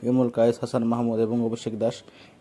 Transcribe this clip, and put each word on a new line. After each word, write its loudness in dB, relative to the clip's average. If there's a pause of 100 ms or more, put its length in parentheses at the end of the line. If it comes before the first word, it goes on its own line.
ইমরুল 2
কায়েস, 2
হাসান -2
মাহমুদ 0
এবং 0
অভিষেক -4
দাস, -2 (380)